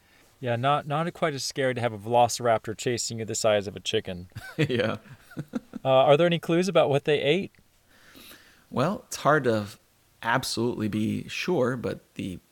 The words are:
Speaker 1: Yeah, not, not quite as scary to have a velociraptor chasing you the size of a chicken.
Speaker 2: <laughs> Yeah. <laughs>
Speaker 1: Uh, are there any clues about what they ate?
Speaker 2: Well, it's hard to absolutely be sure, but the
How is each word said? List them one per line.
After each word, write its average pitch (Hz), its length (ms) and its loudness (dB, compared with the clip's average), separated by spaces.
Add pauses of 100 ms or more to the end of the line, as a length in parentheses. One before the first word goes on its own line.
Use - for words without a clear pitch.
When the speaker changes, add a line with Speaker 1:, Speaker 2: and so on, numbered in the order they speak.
(400)
Speaker 1:
Yeah, 120 160 -2
not, 135 300 0
not 156 300 -2
quite 160 180 -2
as 135 100 -8
scary 131 300 -2
to 123 80 -4
have 117 120 -2
a 107 40 -10
velociraptor 117 800 2
chasing 117 400 -4
you 113 80 -6
the 107 80 -8
size 107 320 2
of 98 100 -8
a 98 40 -10
chicken. 92 480 -6 (160)
Speaker 2:
<laughs> - 140 -12
Yeah. 113 440 0
<laughs> - 60 -20 (760)
Speaker 1:
Uh, 135 60 0
are 135 280 8
there 170 100 4
any 170 120 2
clues 175 280 0
about 165 240 4
what 139 140 0
they 147 160 2
ate? 165 300 0 (1200)
Speaker 2:
Well, 160 380 -2
it's - 100 -12
hard 143 280 2
to 110 200 2 (560)
absolutely 117 640 -2
be 104 400 -4
sure, 135 500 -2
but 101 220 -6 (160)
the 101 240 -8 (120)